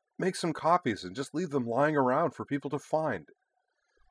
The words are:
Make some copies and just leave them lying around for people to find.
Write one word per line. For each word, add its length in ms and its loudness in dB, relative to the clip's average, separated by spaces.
Make 160 0
some 200 -2
copies 500 2
and 100 -10
just 200 -6
leave 160 -4
them 160 0
lying 300 2
around 340 4
for 140 -8
people 260 -6
to 80 -2
find. 500 -2